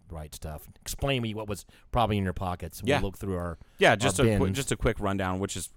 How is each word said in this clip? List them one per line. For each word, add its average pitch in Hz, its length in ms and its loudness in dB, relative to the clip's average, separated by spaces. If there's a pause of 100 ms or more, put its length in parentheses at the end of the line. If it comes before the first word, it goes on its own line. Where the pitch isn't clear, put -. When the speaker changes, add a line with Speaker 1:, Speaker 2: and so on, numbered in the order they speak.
Speaker 1:
right 78 240 -12
stuff. - 360 -12 (100)
Explain 139 420 -2
me 110 120 -4
what 104 160 -8
was 101 160 -6 (260)
probably 110 260 2
in 98 60 2
your 92 100 0
pockets. - 480 -6
We'll 104 100 0
Speaker 2:
Yeah. 139 100 2
Speaker 1:
look 98 160 -4
through 98 180 -4
our, 87 220 -6 (200)
Speaker 2:
Yeah, 156 200 8
just 110 240 2
Speaker 1:
our 127 60 8
Speaker 2:
a 107 100 4
qui-, - 80 4
Speaker 1:
bins. 95 100 0
Speaker 2:
just - 160 -4
a 117 60 0
quick 120 240 0
rundown, 98 380 -2
which 98 180 -4
is, 90 200 -8